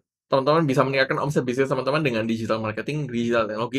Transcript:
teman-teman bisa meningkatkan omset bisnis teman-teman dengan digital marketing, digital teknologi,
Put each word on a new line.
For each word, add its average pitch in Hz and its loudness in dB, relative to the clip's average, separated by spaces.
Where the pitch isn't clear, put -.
teman-teman 147 2
bisa 135 2
meningkatkan 135 0
omset 147 0
bisnis 131 0
teman-teman 135 0
dengan 117 0
digital 113 -2
marketing, 113 -4
digital 117 0
teknologi, 117 -4